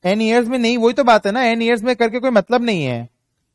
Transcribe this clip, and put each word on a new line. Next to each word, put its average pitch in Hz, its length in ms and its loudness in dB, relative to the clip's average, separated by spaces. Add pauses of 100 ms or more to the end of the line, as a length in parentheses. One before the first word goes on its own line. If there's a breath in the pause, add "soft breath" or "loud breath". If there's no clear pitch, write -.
एन 202 180 -2
ईयर्स 226 260 0
में 254 100 -4
नहीं, 240 200 0
वही 226 160 2
तो 277 100 0
बात 226 220 4
है 196 60 0
ना, 254 120 -2
एन 226 180 0
ईयर्स 233 220 0
में 247 120 0
करके 233 240 -2
कोई 254 100 -2
मतलब 233 340 0
नहीं 196 200 -2
है। 117 260 -6 (460)